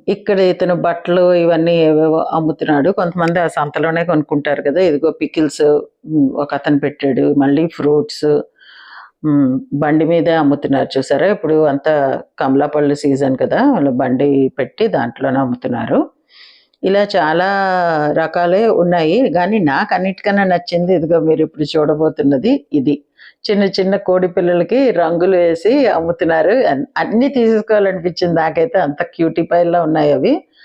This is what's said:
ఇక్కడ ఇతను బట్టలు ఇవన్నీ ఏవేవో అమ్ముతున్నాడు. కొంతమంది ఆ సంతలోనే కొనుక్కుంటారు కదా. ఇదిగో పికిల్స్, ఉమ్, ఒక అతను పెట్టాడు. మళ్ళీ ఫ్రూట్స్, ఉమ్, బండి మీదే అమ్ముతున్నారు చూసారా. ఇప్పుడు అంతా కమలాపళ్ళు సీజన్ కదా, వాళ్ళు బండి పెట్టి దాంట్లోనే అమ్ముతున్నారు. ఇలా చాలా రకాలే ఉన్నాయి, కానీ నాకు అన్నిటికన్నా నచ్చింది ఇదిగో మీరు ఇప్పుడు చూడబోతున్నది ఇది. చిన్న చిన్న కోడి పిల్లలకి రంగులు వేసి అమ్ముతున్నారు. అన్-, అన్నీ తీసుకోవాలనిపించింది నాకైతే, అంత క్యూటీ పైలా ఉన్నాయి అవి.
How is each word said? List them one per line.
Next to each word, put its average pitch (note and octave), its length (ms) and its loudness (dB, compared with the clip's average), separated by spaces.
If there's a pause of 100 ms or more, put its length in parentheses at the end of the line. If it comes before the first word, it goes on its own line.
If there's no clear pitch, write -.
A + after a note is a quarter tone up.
ఇక్కడ G3+ 320 -2
ఇతను F3+ 360 0
బట్టలు F3 580 0
ఇవన్నీ E3+ 420 2
ఏవేవో D#3 440 2
అమ్ముతున్నాడు. D#3+ 680 -2
కొంతమంది F3 500 -2
ఆ E3+ 80 0
సంతలోనే D#3 560 -2
కొనుక్కుంటారు D3 580 -2
కదా. C#3+ 200 0
ఇదిగో D3+ 300 2
పికిల్స్, D#3 500 -4 (440)
ఉమ్, D3+ 300 0
ఒక D3 180 -4
అతను C#3+ 260 0
పెట్టాడు. C#3+ 580 0
మళ్ళీ C#3+ 300 2
ఫ్రూట్స్, D3 580 -2 (1000)
ఉమ్, C#3 340 2 (140)
బండి D3+ 320 0
మీదే E3 260 2
అమ్ముతున్నారు C#3+ 680 0
చూసారా. C#3 300 0
ఇప్పుడు D#3 360 0
అంతా C#3 580 0 (180)
కమలాపళ్ళు C#3+ 540 0
సీజన్ C#3 440 -2
కదా, E3+ 340 0
వాళ్ళు D3 200 0
బండి C3 680 0
పెట్టి C#3 280 -4
దాంట్లోనే C3 520 -4
అమ్ముతున్నారు. B2 680 -2 (760)
ఇలా G3 200 2
చాలా F3+ 440 0 (640)
రకాలే F3 560 0
ఉన్నాయి, F3 680 2
కానీ F#3 260 0
నాకు E3 340 0
అన్నిటికన్నా G3 500 -2
నచ్చింది F3+ 520 0
ఇదిగో D#3+ 240 2
మీరు D#3 220 2
ఇప్పుడు D3+ 360 -4
చూడబోతున్నది D3+ 960 0
ఇది. D3 300 0 (480)
చిన్న A3 120 2
చిన్న G3 320 0
కోడి F#3 320 0
పిల్లలకి F3 640 0
రంగులు E3+ 460 0
వేసి F#3 500 2
అమ్ముతున్నారు. E3 640 0
అన్-, G#3 360 0 (120)
అన్నీ G#3+ 300 0
తీసుకోవాలనిపించింది G#3 1080 0
నాకైతే, E3 440 0
అంత C#3+ 240 -2
క్యూటీ E3 380 -2
పైలా F3 420 2
ఉన్నాయి D#3 300 2
అవి. F#3+ 320 0 (200)